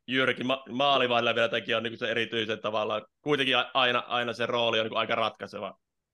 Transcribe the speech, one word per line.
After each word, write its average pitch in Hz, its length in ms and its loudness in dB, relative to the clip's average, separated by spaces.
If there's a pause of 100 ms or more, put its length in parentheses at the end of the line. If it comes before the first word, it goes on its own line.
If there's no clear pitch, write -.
Jyrki 123 380 0
ma-, 131 260 -2
maalivahdilla 120 640 2
vielä 117 140 2
tekin 113 280 -2
on 113 60 0
niinku 113 140 -6
se 113 140 -4
erityisen 113 500 -2
tavallaan, 107 460 -2 (160)
kuitenkin 135 360 2
a-, 123 160 0
aina, 123 240 2
aina 117 340 -2
se 113 140 -4
rooli 117 320 2
on 110 60 2
niinku 107 120 -6
aika 113 180 0
ratkaiseva, 101 640 -4 (360)